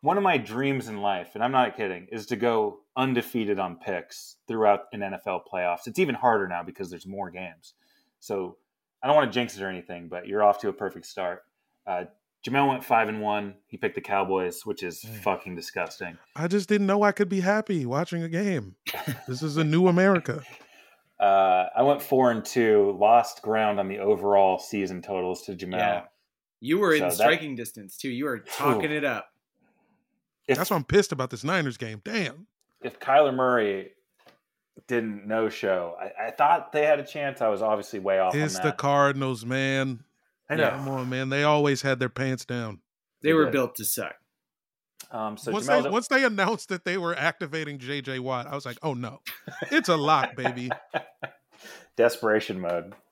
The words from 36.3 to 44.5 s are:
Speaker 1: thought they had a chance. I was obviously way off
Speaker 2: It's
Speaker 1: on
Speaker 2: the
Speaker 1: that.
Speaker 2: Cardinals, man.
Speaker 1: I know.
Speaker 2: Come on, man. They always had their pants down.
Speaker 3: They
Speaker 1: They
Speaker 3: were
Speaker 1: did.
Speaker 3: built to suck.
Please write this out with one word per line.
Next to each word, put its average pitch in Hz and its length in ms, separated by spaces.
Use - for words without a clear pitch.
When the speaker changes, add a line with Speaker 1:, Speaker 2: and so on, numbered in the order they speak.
Speaker 1:
thought 156 420
they 151 120
had 151 140
a 139 60
chance. 143 360
I 117 60
was 101 140
obviously 107 380
way 95 200
off 92 160
Speaker 2:
It's 151 220
Speaker 1:
on 92 60
Speaker 2:
the 151 60
Speaker 1:
that. - 80
Speaker 2:
Cardinals, 139 680
man. 135 580
Speaker 1:
I 147 60
know. 151 160
Speaker 2:
Come 135 180
on, 131 200
man. 131 200
They 139 140
always 147 380
had 135 180
their 127 100
pants 131 340
down. 117 380
Speaker 3:
They 147 80
Speaker 1:
They 160 40
Speaker 3:
were 156 120
Speaker 1:
did. - 80
Speaker 3:
built 131 220
to 107 100
suck. - 300